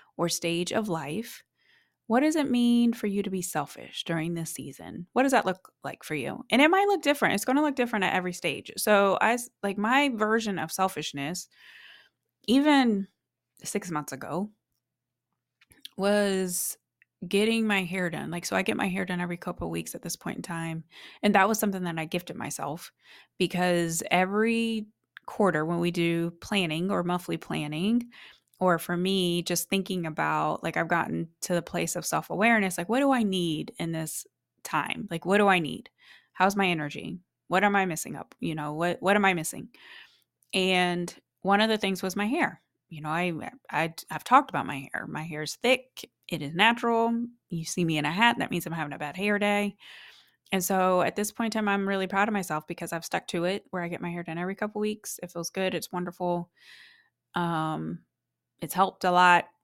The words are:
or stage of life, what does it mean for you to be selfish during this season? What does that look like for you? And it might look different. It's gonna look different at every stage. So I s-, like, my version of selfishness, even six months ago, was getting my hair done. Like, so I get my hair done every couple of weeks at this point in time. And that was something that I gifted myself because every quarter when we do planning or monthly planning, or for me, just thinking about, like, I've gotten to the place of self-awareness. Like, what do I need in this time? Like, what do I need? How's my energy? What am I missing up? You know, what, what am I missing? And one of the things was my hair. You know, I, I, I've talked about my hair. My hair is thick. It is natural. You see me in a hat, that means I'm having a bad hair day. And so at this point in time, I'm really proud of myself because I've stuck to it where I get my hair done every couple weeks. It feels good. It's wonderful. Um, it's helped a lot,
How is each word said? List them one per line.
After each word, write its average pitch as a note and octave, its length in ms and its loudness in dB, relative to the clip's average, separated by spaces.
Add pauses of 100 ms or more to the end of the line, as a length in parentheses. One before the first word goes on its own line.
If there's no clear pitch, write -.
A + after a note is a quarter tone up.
(180)
or E3+ 120 0
stage E3+ 420 -2
of G#3+ 180 -2
life, E3 540 -6 (640)
what A#3+ 140 4
does D#4 140 2
it D4 140 0
mean A#3+ 420 4
for - 140 -6
you G3+ 160 0
to G3 80 -6
be F#3 140 -4
selfish - 600 -8
during E3 300 -2
this E3 160 -6
season? C3+ 640 -12
What B3 80 2
does C4+ 100 4
that B3 140 4
look - 260 -4 (120)
like - 200 -10
for D#3 120 -6
you? C#3 340 -6
And A#3+ 100 4
it D4+ 120 8
might G4 160 4
look F#4+ 160 2
different. C#4+ 320 2
It's G3+ 100 -2
gonna C#4 160 2
look D4 140 2
different A#3 280 0
at - 120 2
every F3+ 180 -2
stage. - 440 -6
So G3+ 440 4
I G#3+ 120 4
s-, A#3+ 180 -6 (100)
like, G3+ 160 -4
my C4 380 2
version G#3+ 420 0
of D#3 140 -4
selfishness, D#3 760 -4 (1000)
even B3+ 600 6 (560)
six G3+ 280 -6
months D3 200 -6
ago, E3 380 -6 (1500)
was G3 840 0 (480)
getting A3 400 2
my G3 160 2
hair F3+ 260 -2
done. D3+ 220 -6
Like, F3 160 -6
so G3 80 -2
I F#3 80 2
get - 120 0
my G3 120 0
hair F#3 180 -2
done F3+ 160 -4
every F3 160 -4
couple F3 300 -8
of E3 40 -6
weeks E3+ 220 -6
at F3 80 -12
this E3+ 140 -8
point - 220 -8
in E3+ 40 -8
time. E3 440 -8 (360)
And G#3 140 4
that G3 120 6
was G#3+ 120 0
something F#3+ 240 -2
that E3 160 -2
I D#3+ 60 -4
gifted F3 320 -6
myself - 540 -8 (460)
because F3 720 0
every G#3+ 800 0 (400)
quarter E3 360 2
when E3+ 140 -2
we E3+ 140 0
do E3+ 400 0 (100)
planning F3 480 -2
or F3+ 140 0
monthly F3 340 -2
planning, E3 720 -2 (520)
or F3+ 160 4
for F3 200 -4
me, F3+ 440 2
just - 280 -4
thinking F#3 360 -2
about, D#3 600 -2
like, E3 100 -4
I've E3 140 0
gotten E3 400 -2 (140)
to F3+ 100 -2
the E3+ 80 2
place E3+ 340 -4
of F3 100 -6
self-awareness. F#3+ 720 0
Like, F3 120 -6
what A#3+ 100 0
do C#4+ 140 4
I A#3+ 100 2
need E3+ 560 -2
in E3 140 -4
this D#3+ 340 -6 (380)
time? - 440 -4
Like, E3 160 -8
what G3 120 4
do G3+ 100 6
I F#3 120 6
need? D3 300 -6 (440)
How's G3 240 2
my G3 100 4
energy? D#3+ 520 -4 (280)
What F#3 160 2
am G3+ 100 4
I F#3+ 120 4
missing D#3 320 -6
up? - 240 -14
You E3 140 -2
know, D3+ 180 -6
what, E3+ 280 -2
what F#3+ 140 6
am G#3 80 6
I F#3+ 100 6
missing? D#3+ 360 -6 (840)
And F3+ 600 2 (260)
one G3 200 4
of A3 80 4
the A3 80 2
things F#3+ 260 -2
was F#3+ 140 -4
my G3+ 80 0
hair. C#4+ 360 -2 (280)
You D#3 100 -14
know, D3+ 80 -8
I, E3+ 240 0 (400)
I, D#3+ 220 -2 (180)
I've D#3+ 140 -8
talked - 240 6
about C3+ 180 -2
my C#3 240 -6
hair. - 160 -6
My D3+ 160 -8
hair D#3 200 -8
is D3 120 -8
thick. - 540 -2 (180)
It E3 140 -4
is D3 120 -6
natural. A#3 600 4 (360)
You E3 140 -4
see F3 220 -2
me D#3+ 120 2
in D3 60 0
a D3+ 80 0
hat, A#3 280 4
that - 120 -2
means E3+ 140 -2
I'm D#3 80 -6
having D#3 180 -4
a D3 80 -10
bad D3 160 -6
hair G3+ 240 0
day. G#3 380 0 (760)
And F#3+ 100 0
so F#3 400 4
at - 140 0
this G#3 160 -2
point A3+ 240 -2
in A3 40 0
time, G#3 100 0
I'm G3 180 0
really F#3+ 200 0
proud G3 200 0
of G#3+ 60 -2
myself E3+ 340 -4
because E3+ 240 -8
I've E3 140 -6
stuck - 220 -4
to E3+ 180 -2
it F#3+ 240 -2
where F3+ 140 -6
I E3+ 40 -6
get E3+ 140 -8
my E3+ 80 -6
hair E3+ 140 -8
done E3 140 -8
every F3+ 180 -4
couple G#3 260 -6
weeks. G#3+ 420 -6
It F3 80 -12
feels E3+ 180 -8
good. F#3 240 -2
It's - 200 -6
wonderful. F3 560 -4 (840)
Um, D#3+ 640 -2 (600)
it's D#3+ 120 -8
helped F#3+ 320 0
a F3+ 60 4
lot, F3+ 340 8 (180)